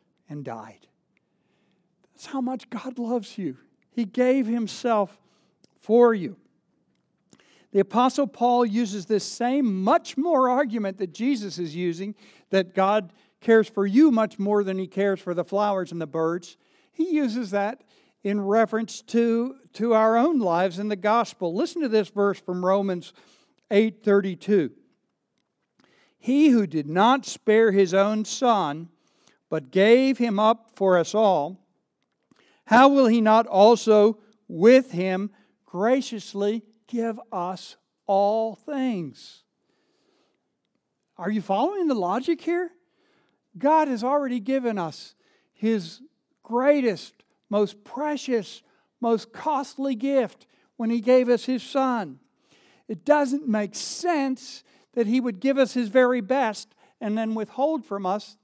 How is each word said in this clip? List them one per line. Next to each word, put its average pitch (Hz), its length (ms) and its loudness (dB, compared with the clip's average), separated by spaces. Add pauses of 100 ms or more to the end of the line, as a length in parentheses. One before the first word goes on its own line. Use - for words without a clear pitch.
(280)
and 147 160 -12
died. 113 440 -16 (1200)
That's - 140 -20
how 269 140 -8
much 254 300 -8
God 254 280 -12
loves 233 400 -6
you. 147 200 -8 (340)
He 233 120 -4
gave 254 420 0
Himself 226 720 -4 (580)
for 233 340 4
you. 165 240 -6 (1300)
The 196 100 0
Apostle 247 460 0
Paul 240 380 0
uses 208 420 -4
this 214 180 -2
same 240 600 -2
much 330 320 0
more 269 320 2
argument 226 500 -2
that 185 140 -8
Jesus 208 460 -4
is 160 180 -8
using, 180 380 -6 (360)
that 190 240 -2
God 196 380 0 (280)
cares 220 280 4
for 196 180 -2
you 269 240 4
much 220 280 0
more 202 260 0
than 190 140 -4
He 190 80 -6
cares 196 340 -2
for 180 140 -6
the 170 100 -4
flowers 196 480 -2
and 170 80 -8
the 160 60 -8
birds. 165 500 -4 (340)
He 339 200 -4
uses 247 420 -2
that 202 320 -4 (400)
in 202 160 -2
reference 214 600 -2
to, 233 540 0 (180)
to 226 200 0
our 220 220 4
own 285 240 2
lives 180 380 0
in 208 100 -6
the 208 80 -4
gospel. 208 580 -2
Listen 311 280 -4
to 277 60 -2
this 214 200 0
verse 202 320 -2
from 180 240 -6
Romans 190 480 -2 (580)
eight 220 320 2
thirty-two. 196 680 0 (1500)
"He 285 300 4
who 233 180 4
did 147 220 -4
not 214 380 2
spare 220 460 2
His 190 200 2
own 208 320 2
Son, 170 640 -2 (600)
but 156 220 -6
gave 240 480 4
Him 233 220 -2
up 226 340 0
for 190 240 2
us 165 160 -2
all, 185 460 0 (1040)
how 254 240 8
will 277 180 4
He 233 140 4
not 220 260 4
also 214 720 4 (300)
with 247 440 4
Him 185 380 -4 (360)
graciously 214 960 -4 (240)
give 226 320 -6 (100)
us 185 460 -10 (300)
all 208 480 0
things?" 247 920 -8 (1700)
Are 185 120 -6
you 214 120 -2
following 330 440 -2
the 285 80 0
logic 220 460 -2
here? 339 320 -4 (880)
God 302 280 2
has 247 160 -4
already 262 380 -2
given 240 380 -2
us - 360 -10 (380)
His 214 480 -4 (420)
greatest, 247 720 0 (380)
most 208 340 -2
precious, 262 800 -6 (380)
most 226 320 -2
costly 277 640 -4
gift 254 520 -2 (300)
when 226 140 -4
He 233 100 -2
gave 247 280 4
us 240 160 0
His 254 180 -4
Son. 233 560 -4 (720)
It 220 160 -12
doesn't 285 440 0
make 208 260 -4
sense - 880 -6 (300)
that 233 140 -2
He 240 140 0
would 233 200 -6
give 269 180 0
us 254 160 0
His 240 140 -2
very 247 320 2
best 220 540 -4 (260)
and 214 180 -4
then 220 160 -4
withhold 247 500 -4
from 196 220 -8
us 208 380 -6